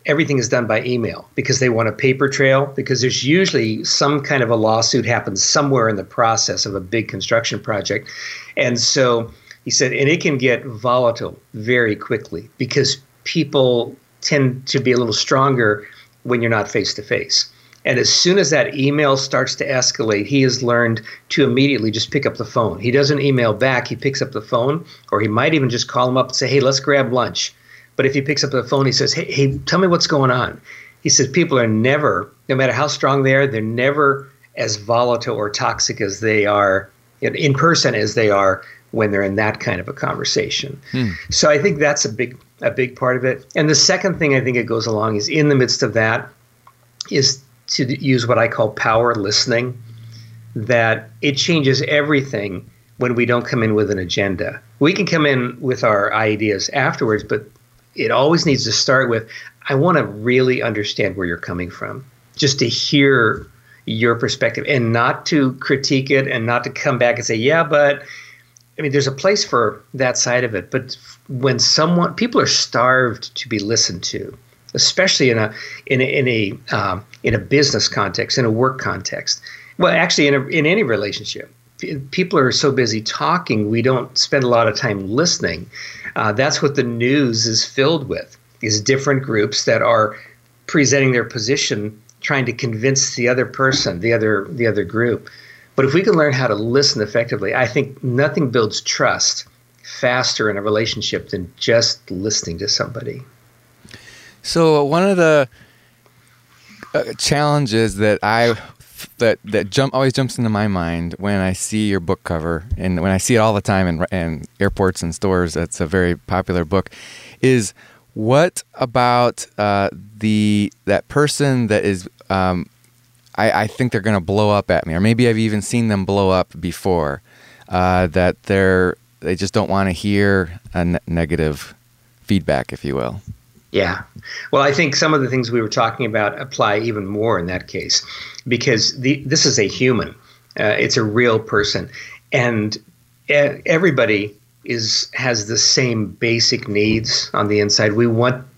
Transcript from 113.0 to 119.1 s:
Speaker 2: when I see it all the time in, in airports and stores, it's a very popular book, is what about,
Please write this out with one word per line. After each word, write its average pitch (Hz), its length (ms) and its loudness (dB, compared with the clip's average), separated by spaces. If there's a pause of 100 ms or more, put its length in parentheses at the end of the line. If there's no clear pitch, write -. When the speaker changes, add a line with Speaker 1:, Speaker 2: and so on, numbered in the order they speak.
Speaker 2:
when 95 80 2
I 95 80 2
see 127 160 0
it 113 40 6
all 110 140 4
the 101 80 0
time 95 260 0
in, 85 240 0
in 82 340 -4 (140)
airports 95 440 0
and 85 120 -4
stores, 90 400 0
it's - 260 -4
a 87 60 -2
very 87 300 2
popular 90 480 -2
book, 90 260 -2 (520)
is 127 320 2 (400)
what 131 480 0 (120)
about, 123 720 0 (120)